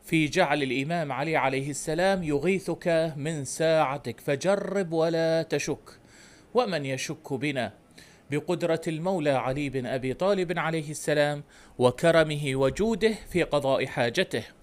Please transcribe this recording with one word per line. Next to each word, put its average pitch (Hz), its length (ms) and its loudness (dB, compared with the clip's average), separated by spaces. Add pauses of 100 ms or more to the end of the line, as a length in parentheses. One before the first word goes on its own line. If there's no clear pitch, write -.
في 156 240 0
جعل 147 360 2
الإمام 139 480 -2
علي 147 260 -2
عليه 135 320 0
السلام 175 540 0
يغيثك 165 920 0
من 147 280 -4
ساعتك، 143 720 0
فجرب 185 760 0
ولا 165 480 2
تشك. - 580 -4 (540)
ومن 190 320 0
يشك 135 480 -6
بنا 127 400 -2 (580)
بقدرة 165 560 0
المولى 160 420 0
علي 135 400 0
بن 123 160 -4
أبي 127 280 -4
طالب 180 460 0
عليه 156 320 -2
السلام 147 520 0 (340)
وكرمه 151 760 4
وجوده 202 580 2 (160)
في 170 140 2
قضاء 135 420 2
حاجته؟ 123 580 0 (200)